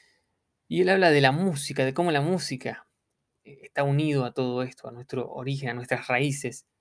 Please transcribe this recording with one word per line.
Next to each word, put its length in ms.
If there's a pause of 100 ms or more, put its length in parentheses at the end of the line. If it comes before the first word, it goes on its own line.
(680)
y 120
él 80
habla 220
de 100
la 120
música, 520
de 100
cómo 160
la 100
música, 680 (560)
eh, 180
está 220
unido 400
a 80
todo 300
esto, 260
a 40
nuestro 380
origen, 400
a 40
nuestras 340
raíces. 580 (140)